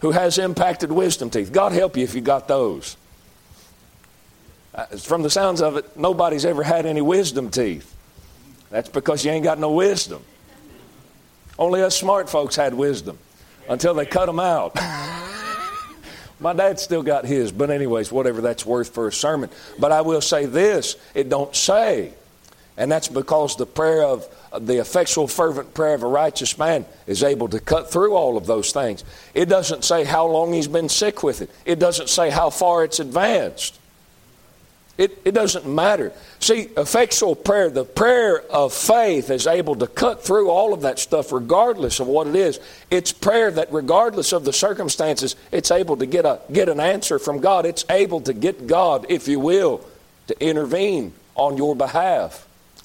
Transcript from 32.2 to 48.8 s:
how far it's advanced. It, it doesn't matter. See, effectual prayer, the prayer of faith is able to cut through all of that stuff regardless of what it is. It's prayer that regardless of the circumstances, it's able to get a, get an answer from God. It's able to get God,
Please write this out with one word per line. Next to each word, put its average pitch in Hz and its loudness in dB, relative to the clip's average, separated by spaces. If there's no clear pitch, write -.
how 156 2
far 175 2
it's 160 -2
advanced. 156 -2
It, 190 0
it 196 2
doesn't 196 0
matter. 156 0
See, 226 0
effectual 214 2
prayer, 202 2
the 131 -2
prayer 220 2
of 143 0
faith 202 2
is 135 0
able 165 2
to 120 -2
cut - 0
through 190 2
all 202 4
of 165 -4
that 135 -2
stuff 151 -2
regardless 170 2
of 131 -2
what 147 0
it 156 0
is. 175 2
It's 180 0
prayer 220 2
that 160 -2
regardless 175 2
of 165 0
the 135 0
circumstances, 156 -2
it's 175 0
able 170 2
to 135 -2
get 165 0
a, 135 2
get 185 2
an 147 0
answer 160 0
from 143 -4
God. 180 4
It's 170 -4
able 180 2
to 123 -4
get 123 -4
God, 165 2